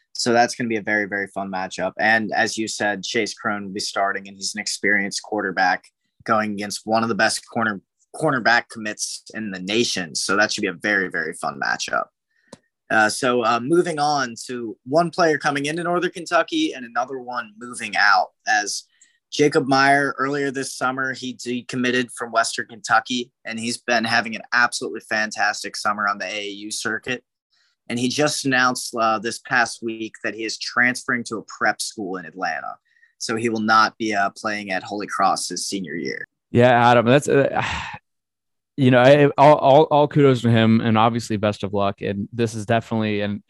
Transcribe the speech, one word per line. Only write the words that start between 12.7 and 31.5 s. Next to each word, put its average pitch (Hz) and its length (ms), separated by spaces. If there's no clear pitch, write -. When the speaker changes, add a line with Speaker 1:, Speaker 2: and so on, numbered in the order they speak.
Speaker 1:
Uh, 107 180
so, 123 340
uh, 117 160
moving 165 400
on 143 380
to 120 380
one 160 260
player 160 260
coming 143 300
into 160 160
Northern 175 300
Kentucky 165 640
and 127 120
another 127 320
one 120 400
moving 113 380
out, 98 320
as 104 380
Jacob 147 340
Meyer 139 500
earlier 139 360
this 131 240
summer, 131 360
he 123 220
decommitted 123 800
from 120 180
Western 113 380
Kentucky, 120 640
and 113 140
he's 117 200
been 117 260
having 113 320
an 104 60
absolutely 120 480
fantastic 107 760
summer 104 320
on 101 120
the 95 80
A 104 120
A 101 120
U 104 200
circuit. 113 540
And 120 100
he 127 100
just 147 380
announced, 127 480
uh, 113 240
this 110 220
past 120 420
week 113 400
that 107 120
he 110 100
is 107 120
transferring 123 680
to 113 120
a 95 60
prep - 400